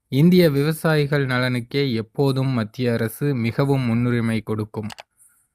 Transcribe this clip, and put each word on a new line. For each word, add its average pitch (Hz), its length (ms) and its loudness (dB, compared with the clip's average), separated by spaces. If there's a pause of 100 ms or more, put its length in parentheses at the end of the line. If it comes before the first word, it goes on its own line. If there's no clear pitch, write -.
இந்திய 170 420 4
விவசாயிகள் 147 760 0
நலனுக்கே 127 680 -2
எப்போதும் 131 560 -2
மத்திய 120 440 -2
அரசு 117 420 -2
மிகவும் 131 480 0
முன்னுரிமை 117 580 0
கொடுக்கும். 107 480 -6 (680)